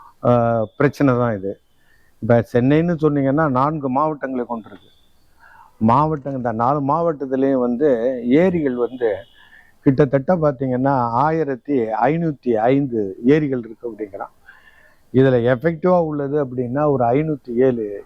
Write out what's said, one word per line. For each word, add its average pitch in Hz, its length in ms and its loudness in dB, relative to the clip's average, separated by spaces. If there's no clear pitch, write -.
ஆ, 117 420 2
பிரச்சனை 139 380 2
தான் 120 220 0
இது. 95 240 -6
இப்ப 113 340 2
சென்னைன்னு 151 500 2
சொன்னீங்கன்னா 147 480 0
நான்கு 139 400 -2
மாவட்டங்களை 131 580 -4
கொண்டிருக்கு. 107 440 -14
மாவட்டங்கள், 139 600 0
இந்த 117 120 -2
நாலு 131 340 0
மாவட்டத்திலையும் 139 760 0
வந்து 123 680 0
ஏரிகள் 156 460 2
வந்து 120 420 -2
கிட்டத்தட்ட 139 560 2
பாத்தீங்கன்னா 135 520 -2
ஆயிரத்தி 139 840 -2
ஐநூத்தி 127 760 -2
ஐந்து 117 720 0
ஏரிகள் 139 340 2
இருக்கு 113 320 -12
அப்படிங்கிறான். 104 400 -12
இதுல 127 440 4
எஃபெக்டிவா 170 440 0
உள்ளது 147 440 -2
அப்படின்னா 127 460 -2
ஒரு 127 140 0
ஐநூத்தி 135 520 -2
ஏழு 117 500 0